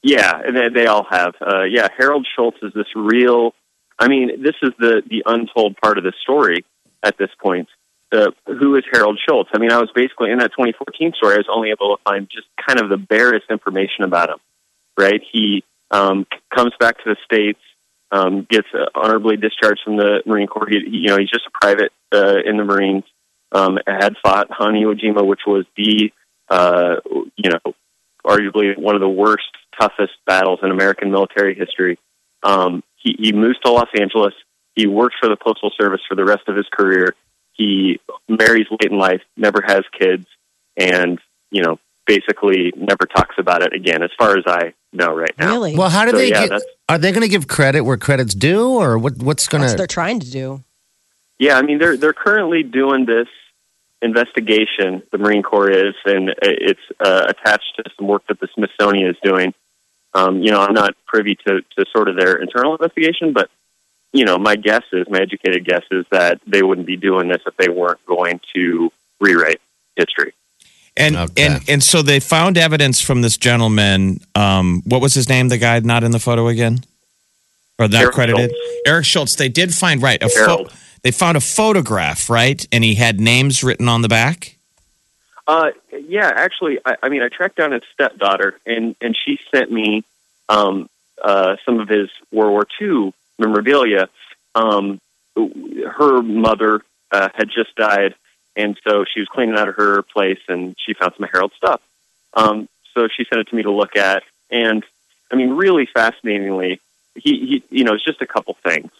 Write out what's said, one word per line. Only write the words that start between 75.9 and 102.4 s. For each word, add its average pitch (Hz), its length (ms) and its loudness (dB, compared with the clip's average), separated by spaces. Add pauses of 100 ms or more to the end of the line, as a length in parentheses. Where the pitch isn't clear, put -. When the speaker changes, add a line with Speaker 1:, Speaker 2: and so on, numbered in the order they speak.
Speaker 4:
in 117 80 2
the 117 80 0
photo 117 280 0
again, 117 320 0 (1000)
or 113 100 2
not 110 140 2
Speaker 1:
Eric 123 140 2
Speaker 4:
credited? 120 360 2
Speaker 1:
Schultz. - 360 -10
Speaker 4:
Eric 156 180 2
Schultz. - 300 -2
They 139 140 -2
did 170 240 -2
find, 151 280 0
right, - 220 0
a - 60 0
pho-, 110 100 2
Speaker 1:
Harold. 101 340 2 (300)
Speaker 4:
they 170 80 2
found 170 260 2
a 135 40 0
photograph, 123 880 0
right, 120 420 0
and 117 120 2
he 110 120 4
had 113 240 0
names 127 440 2
written 127 260 0
on 117 120 2
the 113 80 0
back. 117 480 -2 (880)
Speaker 1:
Uh, 156 260 2 (360)
yeah, 185 280 0
actually, 160 500 -2
I, 127 180 -2
I 131 60 -2
mean, 139 120 -2
I 120 80 -2
tracked 185 280 -6
down 156 160 0
his 120 100 -6 (100)
stepdaughter, 98 720 -2
and, 113 340 -4
and 117 160 -4 (100)
she 139 120 -4 (160)
sent 127 180 0
me, 107 320 -2 (460)
um, 98 400 0 (340)
uh, 98 420 2
some 117 140 0
of 104 80 -6
his 104 220 0 (220)
World 107 200 2
War 104 160 0 (120)
Two 135 340 -2 (260)
memorabilia. 110 680 0 (460)
Um, 101 440 0 (360)
her 123 880 -2
mother, 110 580 0 (300)
uh, 98 240 0
had 110 140 -4
just - 260 -6
died, 101 400 0 (400)
and 104 280 -4
so 104 220 0
she - 140 -8
was 98 100 -8
cleaning 113 260 -2
out 107 120 0
her 101 340 0
place, 95 380 -2 (100)
and 90 340 -6
she 104 120 -8
found 90 220 -4
some 95 140 -8
Harold 92 240 -2
stuff. 151 240 -2 (540)
Um, 107 340 0 (260)